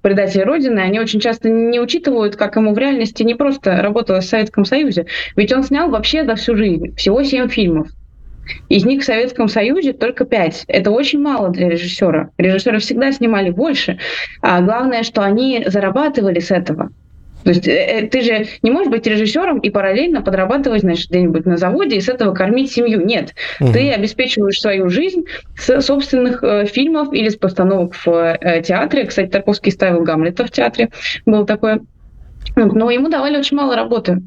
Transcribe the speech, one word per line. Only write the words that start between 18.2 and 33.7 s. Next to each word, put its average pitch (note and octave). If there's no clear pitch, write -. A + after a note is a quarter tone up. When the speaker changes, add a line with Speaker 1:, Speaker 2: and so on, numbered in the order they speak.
Speaker 1:
же A3
не A3+
можешь D#4
быть A3+
режиссёром A3
и G#3
параллельно G3+
подрабатывать, G#3+
значит, E3+
где-нибудь F3
на F3
заводе A3+
и F#3+
с -
этого A3
кормить A3+
семью. A3
Нет. A3+
Speaker 2:
Мгм. B2+
Speaker 1:
Ты C4+
обеспечиваешь G#3
свою F#3+
жизнь E4+
с C4+
собственных, B3+
э, G#3
фильмов C#4+
или A3
с G#3
постановок F#3
в, -
э, E3
театре. G#3
Кстати, F#3
Тарковский G3+
ставил F3
Гамлета E3
в -
театре. A#3+
Было G#3+
такое. G#3+
Вот. G#3
Но A3+
ему C4+
давали D4
очень C#4
мало C4+